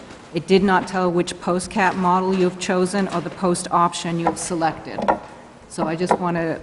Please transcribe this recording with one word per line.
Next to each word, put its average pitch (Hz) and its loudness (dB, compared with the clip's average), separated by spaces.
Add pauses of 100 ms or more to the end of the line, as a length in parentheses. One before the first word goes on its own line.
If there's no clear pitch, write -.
(320)
It 160 -4
did 190 6
not 185 4
tell 185 0
which 175 -2
post 180 -2
cap 185 2
model 185 2
you 185 2
have 180 0
chosen 185 0
or 170 -4
the 165 -6
post 175 0
option 170 0
you 165 -2
have 160 0
selected. 160 -4 (680)
So 160 -4
I 160 -2
just 170 0
want 175 0
to 165 -2